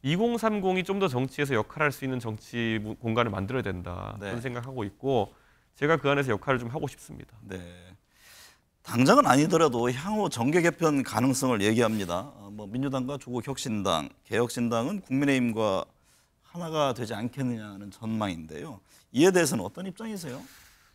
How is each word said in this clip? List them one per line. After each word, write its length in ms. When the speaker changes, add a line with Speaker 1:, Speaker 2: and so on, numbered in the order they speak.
Speaker 1:
이공삼공이 800
좀 160
더 80
정치에서 460
역할할 360
수 140
있는 160
정치 600
무-, 140
공간을 380
만들어야 300
된다. 580
Speaker 2:
네. 60
Speaker 1:
그런 140
생각하고 440
있고 500
제가 220
그 120
안에서 220
역할을 300
좀 80
하고 180
싶습니다. 540
Speaker 2:
네. 180
당장은 420
아니더라도 640
향후 400
정계 320
개편 400
가능성을 580
얘기합니다. 600
어, 160
뭐 160
민주당과 500
조국 260
혁신당, 640
개혁신당은 800
국민의힘과 840
하나가 520
되지 180
않겠느냐는 800
전망인데요. 880
이에 180
대해서는 340
어떤 220
입장이세요? 540